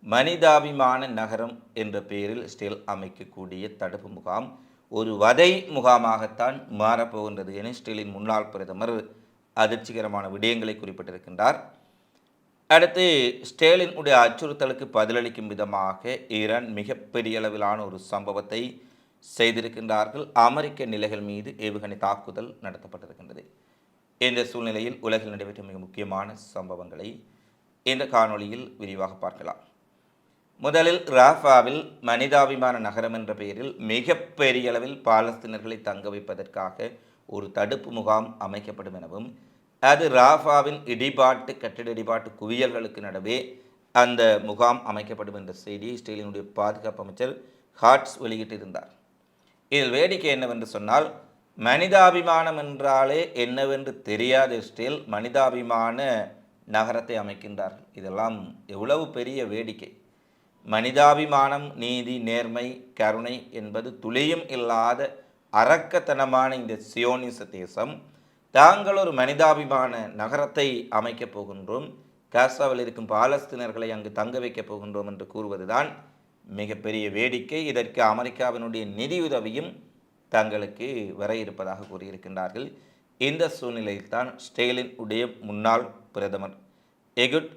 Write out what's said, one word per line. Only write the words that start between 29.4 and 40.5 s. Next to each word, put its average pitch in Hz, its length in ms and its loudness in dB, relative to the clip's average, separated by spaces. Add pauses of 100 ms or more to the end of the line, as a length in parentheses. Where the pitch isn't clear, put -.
முதலில், 165 460 4
ராஃபாவில் 139 840 8 (120)
மனிதாபிமான 127 800 2
நகரம் 113 340 -4
என்ற 110 220 -8
பெயரில் 104 440 -10
மிகப்பெரிய 123 880 0
அளவில் 123 360 -4
பாலஸ்தீனர்களை 113 760 0
தங்க 101 300 -8
வைப்பதற்காக 98 840 -10 (340)
ஒரு 98 260 -10
தடுப்பு - 380 -4
முகாம் 110 480 -2
அமைக்கப்படும் 98 560 -12
எனவும், 92 580 -18 (300)
அது 156 260 6
ராஃபாவின் 143 760 6